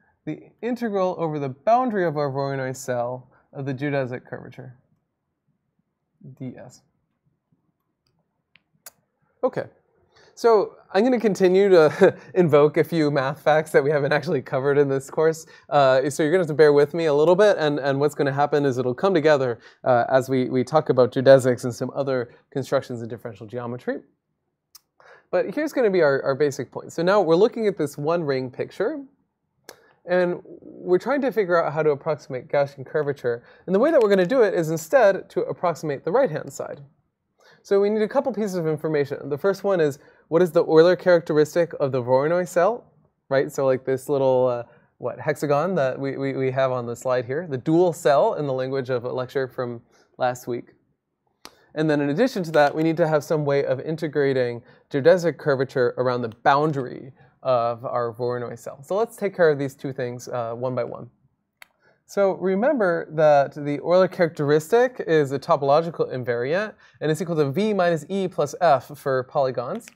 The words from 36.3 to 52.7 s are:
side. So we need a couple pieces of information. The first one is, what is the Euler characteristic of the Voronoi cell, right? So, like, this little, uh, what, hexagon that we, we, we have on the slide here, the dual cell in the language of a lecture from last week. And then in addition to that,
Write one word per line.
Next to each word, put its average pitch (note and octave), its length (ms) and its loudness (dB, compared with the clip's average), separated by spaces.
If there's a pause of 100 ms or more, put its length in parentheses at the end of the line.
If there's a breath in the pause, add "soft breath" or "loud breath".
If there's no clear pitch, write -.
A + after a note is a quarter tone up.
side. - 300 -12 (800 soft breath)
So G3 160 0
we G3+ 120 2
need G#3+ 100 -2
a G#3+ 80 -2
couple C4+ 240 -2
pieces G#3 220 -4
of E3+ 120 -4
information. D3+ 600 -4
The C#3+ 80 -6
first G3 280 -2
one G3 160 0
is, C#3+ 180 0 (300 soft breath)
what D#3+ 120 2
is F3 120 2
the E3+ 120 4
Euler E3 320 6
characteristic E3+ 800 2
of C#3 140 -2
the C3 100 -2
Voronoi D3+ 460 0
cell, F#3+ 420 0 (380)
right? C#3+ 240 0
So, C#3 140 -2
like, C3 180 0
this C3+ 240 -4
little, C3 380 2
uh, A#2+ 160 -4 (340 soft breath)
what, A#2 220 -8
hexagon D3 560 -2
that C3 240 -2
we, C3+ 180 -6
we, C3+ 180 -6
we C3+ 180 -2
have C3 180 0
on B2 160 -4
the A#2 100 -8
slide B2+ 300 -2
here, D3 240 -6
the C3 80 -6
dual E3 340 2
cell D#3+ 420 2
in D3 120 -6
the C3+ 60 -4
language C3 360 -4
of B2 160 -4
a B2 80 -6
lecture B2+ 360 -4
from A#2+ 340 -10 (340 soft breath)
last B2 300 -4
week. - 260 -10 (1000 loud breath)
And D#3 160 0
then D3 100 0
in C#3+ 100 -2
addition G3+ 340 -2
to D#3+ 80 -10
that, D3 220 4